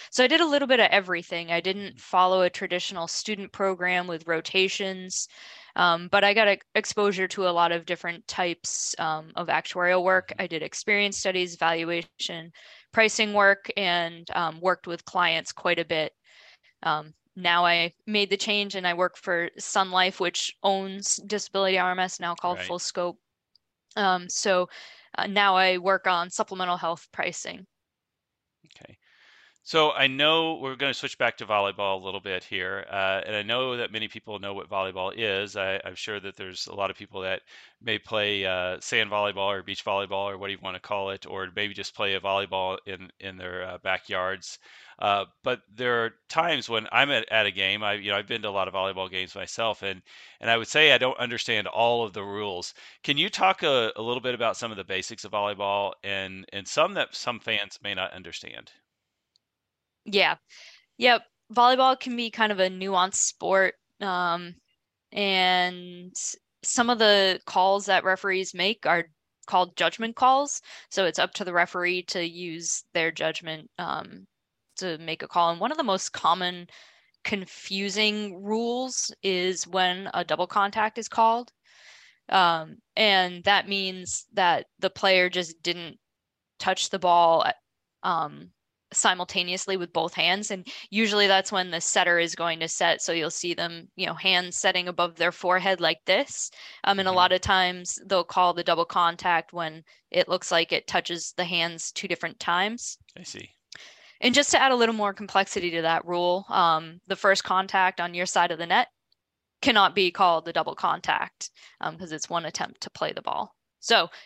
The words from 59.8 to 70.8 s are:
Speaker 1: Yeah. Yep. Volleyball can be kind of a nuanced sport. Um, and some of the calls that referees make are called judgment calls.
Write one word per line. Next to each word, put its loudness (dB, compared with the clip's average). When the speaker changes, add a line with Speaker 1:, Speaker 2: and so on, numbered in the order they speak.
Speaker 1:
Yeah. 2
Yep. 6
Volleyball 6
can -6
be -4
kind 0
of -6
a 4
nuanced 0
sport. 2
Um, -2
and 0
some 0
of 2
the 6
calls 2
that 2
referees -2
make -2
are 2
called 0
judgment -2
calls. 2